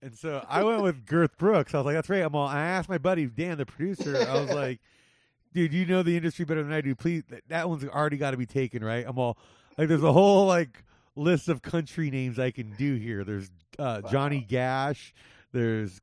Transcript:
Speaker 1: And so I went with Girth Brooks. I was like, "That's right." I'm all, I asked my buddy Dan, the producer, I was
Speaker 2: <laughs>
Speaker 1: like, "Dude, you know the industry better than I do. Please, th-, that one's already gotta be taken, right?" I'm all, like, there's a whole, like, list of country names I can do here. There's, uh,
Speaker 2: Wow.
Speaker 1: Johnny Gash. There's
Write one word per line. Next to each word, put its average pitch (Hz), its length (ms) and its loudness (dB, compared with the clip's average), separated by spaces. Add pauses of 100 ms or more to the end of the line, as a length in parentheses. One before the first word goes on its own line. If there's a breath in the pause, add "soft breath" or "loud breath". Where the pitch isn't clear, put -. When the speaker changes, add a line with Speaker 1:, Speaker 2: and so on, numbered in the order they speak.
Speaker 1:
And 120 140 -18
so 143 320 -8
I 165 160 0
went 226 180 2
with 151 220 -2
Girth 160 320 2
Brooks. 185 380 2
I - 20 0
was 143 80 2
like, 143 100 0
"That's 160 140 -2
right." 190 140 0
I'm 151 120 -2
all, 143 140 0
I 143 120 -2
asked 175 280 -4
my 185 80 -2
buddy 165 300 0
Dan, 151 320 -6
the 139 80 -4
producer, 156 500 -4
I 277 240 2
was 143 100 -4
Speaker 2:
<laughs> - 0 -
Speaker 1:
like, 143 300 -4 (720 soft breath)
"Dude, 165 220 2
you 185 100 2
know 185 180 2
the 170 140 2
industry 165 300 -4
better 156 160 -2
than 147 100 -6
I 156 80 0
do. 135 140 -2
Please, 170 340 -2
th-, 123 200 -16
that 165 200 -4
one's 151 160 -4
already 143 320 -2
gotta 135 220 -2
be 123 80 -4
taken, 123 360 -4
right?" 113 240 -4
I'm 127 120 -6
all, 120 180 0 (400 soft breath)
like, 156 120 0
there's 151 140 4
a 160 100 6
whole, 196 340 8
like, 170 380 0 (320 soft breath)
list 160 340 2
of 135 100 0
country 160 500 -4
names 127 280 -4
I 127 120 0
can 113 260 -10
do 139 180 0
here. 107 300 -4
There's, 98 260 -6 (280)
uh, 120 240 -4
Speaker 2:
Wow. 113 80 -12
Speaker 1:
Johnny 139 380 0
Gash. 131 640 -2 (400 loud breath)
There's 110 500 -2